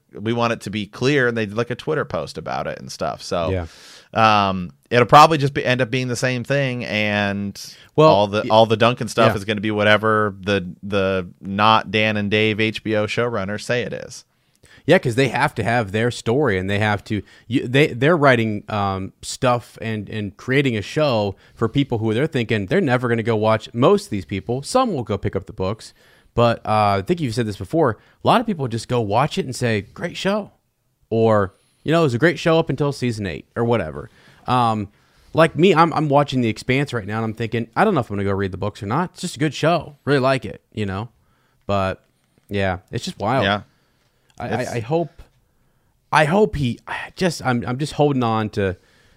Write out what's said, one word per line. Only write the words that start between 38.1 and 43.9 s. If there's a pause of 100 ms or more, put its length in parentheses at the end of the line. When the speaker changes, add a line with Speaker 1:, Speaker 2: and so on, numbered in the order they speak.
Speaker 2:
I'm
gonna
go
read
the
books
or
not.
It's
just
a
good
show.
Really
like
it," (120)
you
know? (560)
But, (460)
yeah, (120)
it's
just
wild.
Speaker 1:
Yeah. (760)